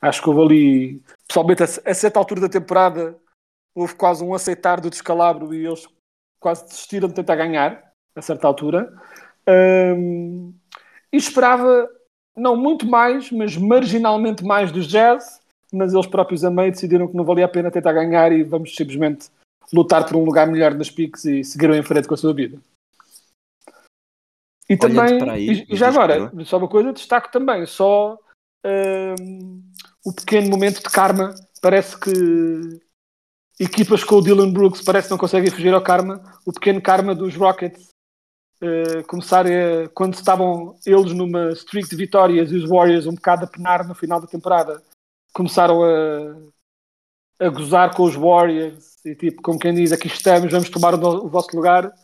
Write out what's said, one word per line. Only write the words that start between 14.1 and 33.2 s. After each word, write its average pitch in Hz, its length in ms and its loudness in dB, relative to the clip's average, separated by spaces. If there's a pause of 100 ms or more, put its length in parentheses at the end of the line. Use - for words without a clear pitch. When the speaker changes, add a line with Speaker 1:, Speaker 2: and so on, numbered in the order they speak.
Speaker 1:
mais 202 280 0
dos 170 160 -6
Jazz, 226 520 2 (320)
mas 190 220 -2
eles 185 140 2
próprios 185 360 -2
a 180 60 2
meio 180 220 0
decidiram 180 360 0
que 180 80 -10
não 175 80 -2
valia 180 220 2
a 180 40 0
pena 175 200 -4
tentar 170 240 -4
ganhar 165 380 2
e 160 120 2
vamos 156 320 -6
simplesmente 147 540 -6 (420)
lutar 165 340 4
por 170 120 -2
um 160 80 2
lugar 156 220 4
melhor 160 260 2
nas 147 160 -8
picks 156 360 -8
e 139 180 -2
seguiram 151 320 0
em 151 80 -2
frente 147 240 -2
com 156 80 -2
a - 20 -8
sua 156 160 -2
vida. 127 240 -6 (2000)
E 202 60 2
Speaker 2:
Olhando 233 220 2
Speaker 1:
também, 240 240 4
Speaker 2:
para 247 140 -4
aí, 208 140 -4
Speaker 1:
e, 214 260 -2
e - 20 -6
já 240 140 4
Speaker 2:
diz, 269 60 0
Speaker 1:
agora, 165 260 4
Speaker 2:
continua. 147 240 -12
Speaker 1:
só 185 120 -2
uma 180 100 -2
coisa, 214 240 0
destaco - 400 -4
também, 247 340 -2
só, 208 520 0 (480)
ahm, 190 960 -6 (420)
o 190 80 -8
pequeno 208 380 0
momento 196 320 0
de - 80 -12
karma. 190 460 0 (260)
Parece 190 380 2
que 165 840 -2 (760)